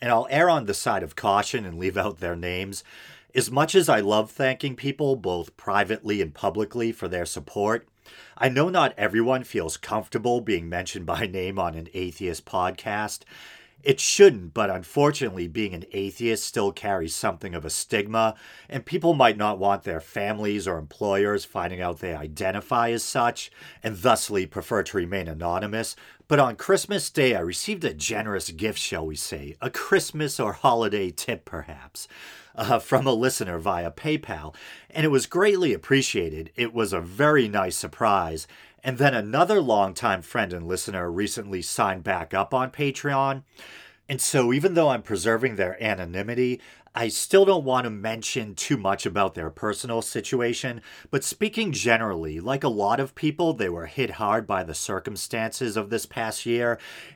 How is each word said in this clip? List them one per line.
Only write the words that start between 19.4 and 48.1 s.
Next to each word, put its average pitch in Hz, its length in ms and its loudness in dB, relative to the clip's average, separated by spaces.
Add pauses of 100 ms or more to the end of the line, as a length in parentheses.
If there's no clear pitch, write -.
want 98 260 2
their 82 160 -4
families 104 640 -4
or 87 120 -2
employers 98 640 0
finding 90 360 -6
out 87 200 -4
they 87 140 -6
identify 95 760 -2
as 117 140 -2
such, - 480 0 (300)
and 110 140 -4
thusly 104 500 2
prefer 101 360 -2
to - 140 -8
remain 90 320 -2
anonymous. 92 640 -2 (320)
But 147 140 6
on 120 160 4
Christmas 190 520 0
Day, 131 280 4
I 90 40 -2
received 160 440 -4
a 90 100 -2
generous 104 560 -4
gift, 98 280 -4
shall 82 280 -4
we 78 100 -8
say, 73 460 -10
a 135 80 -4
Christmas 151 720 0
or 104 140 -2
holiday 104 560 2
tip, - 340 -6
perhaps, 76 640 -14 (460)
uh, 113 260 0
from 135 260 2
a 135 60 6
listener 113 460 0
via 87 340 -2
PayPal, 101 640 -6 (360)
and 156 160 0
it 156 40 4
was 131 160 4
greatly 185 460 2
appreciated. 87 840 0
It - 180 -2
was 107 180 0
a 87 80 0
very 117 480 4
nice 98 280 0
surprise. 92 680 0 (380)
And 131 140 -2
then 139 160 4
another 147 460 2
longtime 101 640 2
friend 101 300 -2
and 85 140 -6
listener 92 440 -4
recently 101 520 -4
signed 95 420 -2
back 92 300 -2
up 98 180 0
on 131 180 0
Patreon. 135 720 -2 (640)
And 131 120 -4
so 123 320 4
even 165 220 2
though 160 140 6
I'm 117 140 2
preserving 110 540 0
their 92 260 0
anonymity, 107 800 -2 (340)
I 117 140 0
still - 360 4
don't 185 200 4
want 127 200 2
to 117 60 -4
mention 110 640 -6